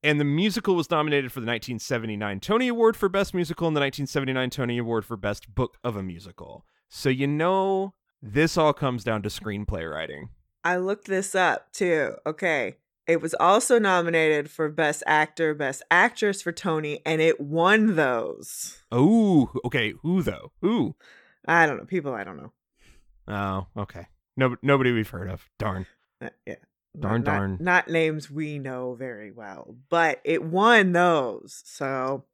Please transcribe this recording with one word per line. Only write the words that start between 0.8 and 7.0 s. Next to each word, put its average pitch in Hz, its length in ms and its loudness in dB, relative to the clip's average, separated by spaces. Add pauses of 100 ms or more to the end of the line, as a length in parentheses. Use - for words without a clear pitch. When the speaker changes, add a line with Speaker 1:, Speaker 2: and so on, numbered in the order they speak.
Speaker 1:
nominated 147 420 0
for - 80 -10
the 110 60 -6
nineteen 117 320 -4
seventy-nine 107 640 -4
Tony 240 280 0
Award 226 280 2
for 196 120 -2
Best 196 240 0
Musical 170 360 -2
and 156 80 0
the 143 40 2
nineteen 139 280 -2
seventy-nine 131 420 -2
Tony 120 280 -4
Award 113 260 -2
for 117 120 -10
Best 104 380 -6
Book - 300 -2
of 120 120 -4
a 98 60 -6
Musical. 90 640 -14 (240)
So, - 200 -4